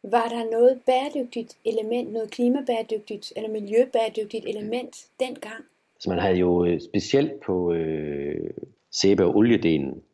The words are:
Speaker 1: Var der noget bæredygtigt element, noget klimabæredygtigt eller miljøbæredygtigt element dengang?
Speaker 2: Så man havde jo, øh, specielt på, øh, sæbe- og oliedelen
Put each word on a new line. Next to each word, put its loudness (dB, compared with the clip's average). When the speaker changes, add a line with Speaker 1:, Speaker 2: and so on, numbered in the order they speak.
Speaker 1:
Var 2
der -4
noget 6
bæredygtigt -2
element, -2
noget -8
klimabæredygtigt -2
eller -6
miljøbæredygtigt 0
element -6
dengang? -8
Speaker 2:
Så -6
man -2
havde 2
jo, 4
øh, 0
specielt -2
på, -2
øh, -4
sæbe- 4
og 2
oliedelen 2